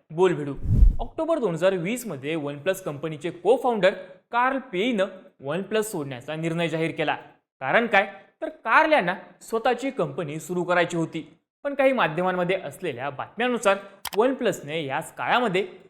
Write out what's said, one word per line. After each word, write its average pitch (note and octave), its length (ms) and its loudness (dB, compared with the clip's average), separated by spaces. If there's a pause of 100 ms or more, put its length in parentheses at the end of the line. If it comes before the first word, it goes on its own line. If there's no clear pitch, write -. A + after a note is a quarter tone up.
(120)
बोल F3 220 4
भिडू. C#3+ 200 -4 (460)
ऑक्टोबर D#4+ 400 -2
दोन G3+ 140 0
हजार F3+ 200 2
वीस G3 340 -4
मध्ये D3 280 -6
OnePlus D3 500 -4
कंपनीचे D#3+ 440 -6 (160)
co-founder A#3 460 4 (400)
कार्ल B3+ 260 2 (140)
पेईनं G3 340 0 (380)
OnePlus F#3+ 380 -2
सोडण्याचा D3 540 -8
निर्णय E3 320 -2
जाहीर D#3+ 240 -2
केला. D3 240 0 (460)
कारण F3+ 260 2
काय, G3+ 200 4 (340)
तर D#4 80 -8
कार्ल D4+ 440 4
यांना F#3+ 220 2 (260)
स्वतःची B3 500 -2
कंपनी D#3 480 -4
सुरू F3+ 240 -4
करायची F3 340 2
होती, D#3+ 280 -4 (400)
पण C#4+ 80 -4
काही C4+ 200 4
माध्यमांमध्ये F3+ 640 0
असलेल्या C#3 540 -6
बातम्यांनुसार G3 680 0 (400)
OnePlusने G3 680 -2
याच C#3+ 300 -6
काळामध्ये F#3+ 500 0 (240)